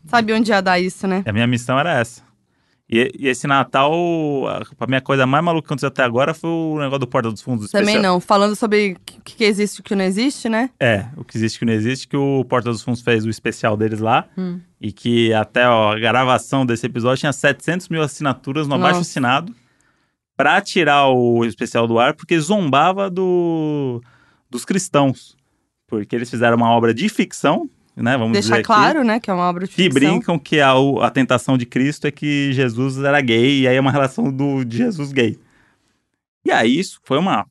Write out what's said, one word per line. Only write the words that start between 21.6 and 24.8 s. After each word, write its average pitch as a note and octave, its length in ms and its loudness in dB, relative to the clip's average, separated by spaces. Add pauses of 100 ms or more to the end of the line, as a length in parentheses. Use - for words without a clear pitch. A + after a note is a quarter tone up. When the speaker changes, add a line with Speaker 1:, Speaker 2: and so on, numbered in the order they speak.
Speaker 2:
do A2+ 120 2
ar, C3+ 160 4
porque - 220 -2
zombava F3+ 720 0
do, D#3+ 920 -2 (480)
dos A#2+ 160 -10
cristãos. - 720 -2 (480)